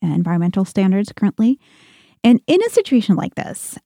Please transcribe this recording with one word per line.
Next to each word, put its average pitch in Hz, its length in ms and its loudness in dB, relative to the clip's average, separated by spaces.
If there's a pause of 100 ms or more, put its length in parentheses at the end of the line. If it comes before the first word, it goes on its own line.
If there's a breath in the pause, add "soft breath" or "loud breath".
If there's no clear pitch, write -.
environmental 170 640 -2
standards 196 520 0
currently. 220 440 0 (640 soft breath)
And 233 240 6
in 370 160 4
a 466 60 -2
situation 247 480 0
like - 180 -6
this, - 500 -12